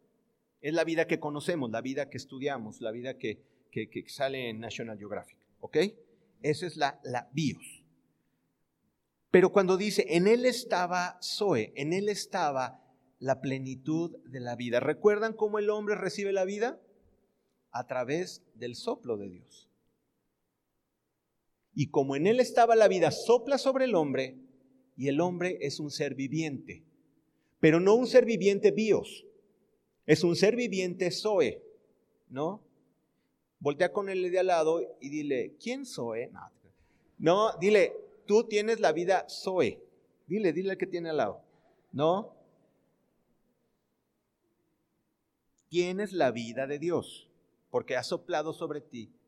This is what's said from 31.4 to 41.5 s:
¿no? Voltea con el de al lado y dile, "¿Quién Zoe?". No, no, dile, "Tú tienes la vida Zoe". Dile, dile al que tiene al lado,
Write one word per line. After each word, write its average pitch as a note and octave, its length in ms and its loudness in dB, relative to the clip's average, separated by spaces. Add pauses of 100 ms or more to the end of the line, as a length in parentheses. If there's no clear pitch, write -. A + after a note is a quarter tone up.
¿no? D3+ 340 -6 (960)
Voltea D#3 340 -2
con G3 180 -6
el F3+ 200 -4
de F3+ 100 -2
al F#3 80 0
lado E3 520 0
y C3+ 80 -14
dile, C#3+ 500 -6
"¿Quién B3+ 280 -8
Zoe?". A#2 440 -8
No, - 200 -20 (680)
no, G3 400 4
dile, G3 380 4 (300)
"Tú A3 180 4
tienes G#3+ 360 0
la F#3+ 120 4
vida F3 380 0
Zoe". E3+ 500 -2 (460)
Dile, F#3 260 0
dile F#3+ 200 -4
al F#3 60 -6
que F3+ 100 -4
tiene E3+ 220 -6
al D3+ 80 -2
lado, G#2 260 -2 (480)